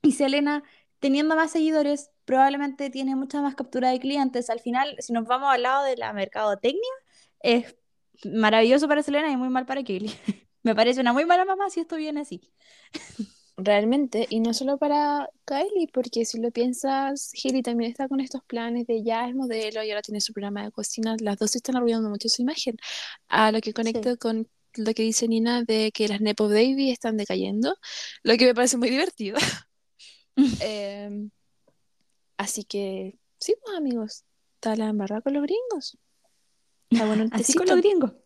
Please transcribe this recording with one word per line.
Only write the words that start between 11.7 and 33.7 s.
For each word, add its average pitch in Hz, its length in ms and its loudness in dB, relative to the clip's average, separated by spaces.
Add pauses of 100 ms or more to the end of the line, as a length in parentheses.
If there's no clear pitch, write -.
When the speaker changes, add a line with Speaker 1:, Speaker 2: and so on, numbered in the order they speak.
Speaker 1:
si 339 100 -4
esto 330 160 -6
viene 302 260 -4
así. 190 180 -12 (520)
<laughs> - 420 -12 (220)
Speaker 2:
Realmente, 214 760 2
y 226 100 0
no 226 120 2
solo 269 260 -2
para 294 500 0 (160)
Kylie, 339 480 -2
porque 247 320 -2
si 226 160 -6
lo 233 100 -2
piensas, 269 800 -2 (140)
Hailey 262 180 0
también 233 280 -2
está 269 180 -6
con 269 120 -2
estos 262 240 -8
planes 233 440 -6
de 226 160 0
ya 226 240 -2
es 247 80 -8
modelo 220 480 -4
y 214 80 -4
ahora 208 100 -4
tiene 208 180 -8
su - 120 -4
programa 202 320 -6
de 214 80 -10
cocina. 220 480 -4
Las 202 180 -2
dos 214 140 0
se 247 60 -2
están 254 180 -4
arruinando 226 340 0
mucho 208 180 -6
su 233 140 0
imagen. 254 340 -2 (520)
A 214 240 4
lo 220 80 0
que 220 120 -6
conecto 226 440 -2
Speaker 1:
Sí. - 20 -20
Speaker 2:
con 226 300 -2 (280)
lo 220 160 -2
que 220 120 0
dice 226 240 2
Nina 226 340 2
de 220 300 0
que 214 160 0
las 208 120 -2
Nepo 214 280 2
Baby 262 420 4
están 240 260 -2
decayendo, 202 600 -2 (480)
lo 226 120 6
que 247 100 6
me 247 100 6
parece 247 200 2
muy 233 140 2
divertido. 254 460 -2
<laughs> - 320 -2 (680)
Speaker 1:
<laughs> 262 240 4
Speaker 2:
Em, 208 680 -6 (1040)
así 202 280 -6
que, 190 540 -6 (200)
sí, - 240 -2
pues, 427 140 -8